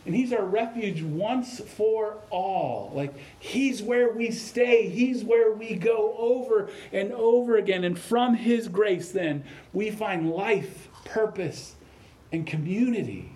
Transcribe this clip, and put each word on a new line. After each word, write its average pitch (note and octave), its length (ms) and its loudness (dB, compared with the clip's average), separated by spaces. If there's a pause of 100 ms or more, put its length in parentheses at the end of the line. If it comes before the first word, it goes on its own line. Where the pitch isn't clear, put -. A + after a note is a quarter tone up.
And E3+ 100 -4
he's A#3+ 180 2
our G#3+ 120 2
refuge G3+ 580 -2
once G#3 580 -4
for G#3+ 580 -2 (120)
all. E3 640 -2
Like, C#3+ 200 -4 (240)
he's A#3+ 440 -2
where A#3+ 300 4
we A3+ 200 -2
stay. A#3 560 2
He's A#3 360 0
where A3 280 6
we A3 240 -6
go A3 420 2
over A#3 500 2 (240)
and G3 200 -2
over A#3 440 4
again. F#3+ 280 2
And F3 140 0
from A#3+ 360 2
his A#3 340 2
grace, F#3+ 440 0
then, D#3 320 -2 (280)
we G#3 180 -2
find F#3+ 400 -2
life, G3 580 -2 (160)
purpose, - 720 -4 (560)
and E3 140 -4
community. D#3+ 880 -2